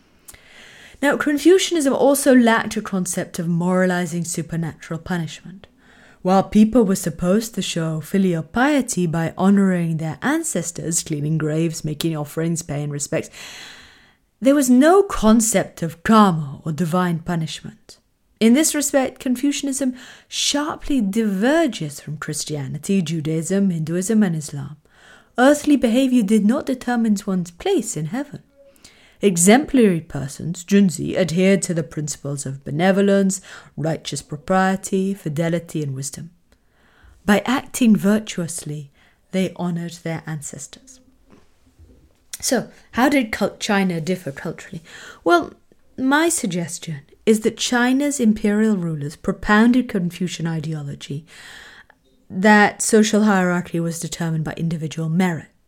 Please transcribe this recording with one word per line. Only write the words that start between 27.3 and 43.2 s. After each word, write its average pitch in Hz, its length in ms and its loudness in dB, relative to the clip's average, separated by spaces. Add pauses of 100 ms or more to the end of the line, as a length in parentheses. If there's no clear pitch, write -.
place 359 460 -2
in 156 100 -4
heaven. 262 340 -8 (840)
Exemplary 202 760 4
persons, 143 640 -10
junzi, 196 540 2
adhered 185 460 2
to 180 100 -4
the 165 80 -2
principles 147 640 -8
of 135 180 -10
benevolence, 190 800 2 (340)
righteous 151 460 -6
propriety, 190 920 -2
fidelity, 165 640 -4
and 139 140 -6
wisdom. 147 340 -12 (960)
By 208 180 4
acting 240 520 2
virtuously, 165 960 -4 (400)
they 190 240 -2
honored 170 380 -6 (100)
their 165 240 -8
ancestors. - 720 -14 (1400)
So, - 300 -2 (220)
how 262 180 2
did 269 220 0